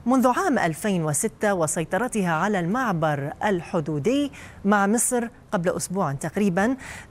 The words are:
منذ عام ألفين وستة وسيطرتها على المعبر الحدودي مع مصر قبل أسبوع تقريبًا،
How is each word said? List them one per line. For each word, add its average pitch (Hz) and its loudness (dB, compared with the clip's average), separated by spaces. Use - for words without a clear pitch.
منذ 247 4
عام 302 2
ألفين 170 0
وستة 202 0
وسيطرتها 185 0
على 185 0
المعبر 165 0
الحدودي 180 0
مع 196 4
مصر 233 0
قبل 180 0
أسبوع 175 -2
تقريبًا، 196 0